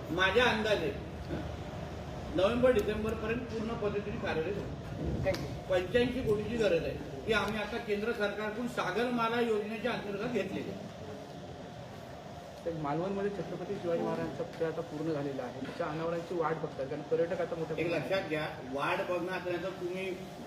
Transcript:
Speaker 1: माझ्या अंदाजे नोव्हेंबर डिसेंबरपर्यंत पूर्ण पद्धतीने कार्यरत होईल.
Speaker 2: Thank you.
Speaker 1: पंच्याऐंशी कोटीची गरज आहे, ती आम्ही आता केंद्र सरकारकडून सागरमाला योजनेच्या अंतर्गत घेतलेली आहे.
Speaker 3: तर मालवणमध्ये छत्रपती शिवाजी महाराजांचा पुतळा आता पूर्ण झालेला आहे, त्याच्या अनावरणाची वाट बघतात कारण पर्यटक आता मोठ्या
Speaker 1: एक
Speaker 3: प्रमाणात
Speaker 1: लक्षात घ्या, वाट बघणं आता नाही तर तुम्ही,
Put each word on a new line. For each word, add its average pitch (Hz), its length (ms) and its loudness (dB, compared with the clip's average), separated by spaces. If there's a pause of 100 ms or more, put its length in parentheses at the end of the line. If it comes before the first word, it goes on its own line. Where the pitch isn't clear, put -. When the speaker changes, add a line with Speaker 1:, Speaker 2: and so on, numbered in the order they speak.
(100)
Speaker 1:
माझ्या 190 340 6
अंदाजे 214 500 4 (1400)
नोव्हेंबर 233 360 8
डिसेंबरपर्यंत 214 720 2
पूर्ण 220 280 -4
पद्धतीने 208 480 -2
कार्यरत 160 300 0
होईल. - 320 -4 (200)
Speaker 2:
Thank 175 380 0
you. - 340 -6
Speaker 1:
पंच्याऐंशी 240 520 4
कोटीची 214 340 2
गरज 175 280 4
आहे, - 420 -6
ती 214 60 4
आम्ही 208 260 2
आता 214 180 -2
केंद्र 208 360 0
सरकारकडून 208 560 -2
सागरमाला 233 720 2
योजनेच्या 220 520 2
अंतर्गत 202 400 -2
घेतलेली 156 380 0
आहे. - 180 -8 (1800)
Speaker 3:
तर 170 40 0 (120)
मालवणमध्ये 190 480 0
छत्रपती 180 440 -4
शिवाजी 170 280 0
महाराजांचा 165 400 -2
पुतळा - 260 -2
आता 160 120 -2
पूर्ण 151 320 -2
झालेला 139 300 -2
आहे, 123 180 -6
त्याच्या 170 260 -2
अनावरणाची 165 480 -2
वाट 160 200 2
बघतात 156 320 -2
कारण 147 160 -4
पर्यटक 170 380 4
आता 170 140 0
मोठ्या 160 240 -2
Speaker 1:
एक 165 100 2
Speaker 3:
प्रमाणात 165 220 0
Speaker 1:
लक्षात 185 180 2
घ्या, 151 180 0 (260)
वाट 151 240 2 (140)
बघणं 180 220 0
आता 180 180 -2
नाही 175 120 0
तर 190 60 -2
तुम्ही, 185 400 -2 (380)